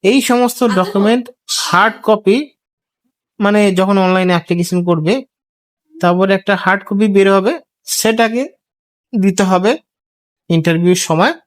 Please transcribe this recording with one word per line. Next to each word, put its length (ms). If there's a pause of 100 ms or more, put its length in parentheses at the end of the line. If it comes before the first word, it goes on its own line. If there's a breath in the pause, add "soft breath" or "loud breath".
এই 180
সমস্ত 380 (180)
ডকুমেন্ট 460 (420)
হার্ড 280 (120)
কপি, 300 (1040)
মানে 200 (180)
যখন 260
অনলাইনে 300
অ্যাপ্লিকেশন 500
করবে 280 (840)
তারপরে 400
একটা 280
হার্ড 260
কপি 260
বের 220
হবে, 160 (460)
সেটাকে 440 (720)
দিতে 380
হবে 200 (800)
ইন্টারভিউর 580
সময়। 260 (120)